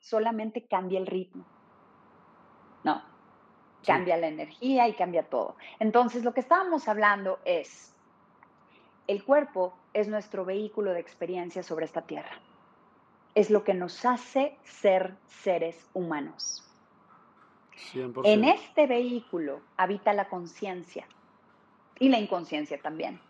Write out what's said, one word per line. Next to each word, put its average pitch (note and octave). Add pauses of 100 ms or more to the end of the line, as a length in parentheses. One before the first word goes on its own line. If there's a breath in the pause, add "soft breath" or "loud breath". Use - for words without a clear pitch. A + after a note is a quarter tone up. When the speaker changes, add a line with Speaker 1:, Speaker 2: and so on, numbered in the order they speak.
Speaker 1:
solamente A3
cambia F#3
el F#3
ritmo, F#3 (1400)
¿no? - (800)
Speaker 2:
Sí. -
Speaker 1:
Cambia E3+
la E3+
energía A#3
y G#3+
cambia F3
todo. - (240 loud breath)
Entonces, A3+
lo A#3+
que C4+
estábamos E4+
hablando G3+
es, - (1120 soft breath)
el G3+
cuerpo C4 (200)
es G#3
nuestro G#3
vehículo G3+
de F3
experiencia F3
sobre D#3+
esta E3
tierra. - (960)
Es G#3
lo G#3
que G3
nos F3+
hace B3+
ser F#3+ (100)
seres E3+
humanos. D#3+ (1120)
Speaker 2:
Cien B2+
por B2+
Speaker 1:
En G#3+
Speaker 2:
ciento. D4+
Speaker 1:
este D4+
vehículo A#3 (160)
habita G3
la G3
conciencia F3+ (920)
y C4+
la B3+
inconsciencia D#3+
también D#3+